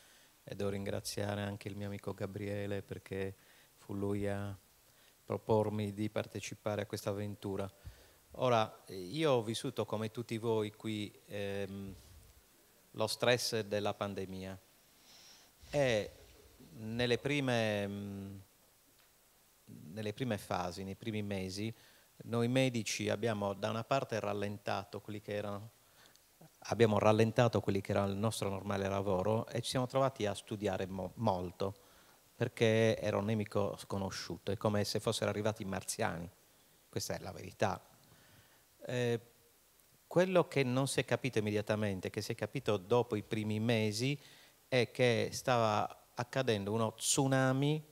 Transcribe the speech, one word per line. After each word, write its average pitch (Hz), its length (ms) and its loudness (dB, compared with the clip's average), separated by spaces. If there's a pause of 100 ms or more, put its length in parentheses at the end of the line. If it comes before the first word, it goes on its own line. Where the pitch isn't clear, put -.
(440)
e - 100 -10
devo 101 140 -2
ringraziare 101 720 -4
anche 101 280 -6
il 98 80 -8
mio 101 100 -6
amico 101 260 -8
Gabriele 101 720 -4
perché 95 520 -6 (420)
fu - 180 -10
lui 101 340 0
a 101 260 -2 (680)
propormi 107 720 0
di 107 160 -2
partecipare 104 720 -4
a 104 40 -6
questa 107 220 -6
avventura. 98 640 -4 (600)
Ora, 117 560 2
io 101 440 0
ho 120 100 4
vissuto 113 440 -4
come 110 240 -4
tutti 117 260 -6
voi 110 360 0
qui, 107 380 -6 (140)
ehm, 98 680 -6 (960)
lo 110 160 -2
stress 117 540 2
della 104 340 -2
pandemia 95 680 -6 (1120)
e 123 420 2 (600)
nelle 117 440 0
prime, 117 720 0
mm, 98 500 -8 (1300)
nelle 104 480 -6
prime 120 240 -2
fasi, 92 480 -4
nei 95 120 -8
primi 107 260 -4
mesi, 101 520 -4 (500)
noi 117 240 0
medici 120 600 2
abbiamo 104 460 0
da 104 160 -2
una 113 140 -2
parte 131 360 0
rallentato 101 800 -4
quelli 104 200 -10
che 104 140 -8
erano, 104 360 -6 (960)
abbiamo 107 340 4
rallentato 110 640 6
quelli 98 200 2
che 104 120 -4
era 101 120 4
il 98 120 0
nostro 104 340 0
normale 98 380 -2
lavoro 98 580 2
e 117 160 -4
ci - 80 -6
siamo 127 160 0
trovati 135 400 0
a 101 80 0
studiare 98 520 -2
mo-, 92 300 -6
molto, 98 580 0 (600)
perché 113 640 4
era 104 180 0
un 101 80 2
nemico 104 540 0
sconosciuto, - 720 -4
è 98 60 0
come 104 280 2
se - 160 -2
fossero 107 300 0
arrivati 104 320 -2
i 98 40 -6
marziani, 95 640 -4 (600)
questa - 260 -4
è - 60 -6
la 98 120 -10
verità. 95 500 -4 (1040)
Eh, 120 340 0 (880)
quello 180 420 4
che 139 160 2
non 127 240 4
si - 120 2
è 127 40 -2
capito 120 340 2
immediatamente, 104 720 2
che 110 100 -4
si 110 120 -6
è - 20 -4
capito 110 420 0
dopo 110 400 2
i 101 60 -2
primi 107 380 -2
mesi, 113 580 2 (500)
è 123 220 4
che 117 420 4
stava 110 840 0
accadendo 120 580 0
uno 113 220 0
tsunami 135 960 2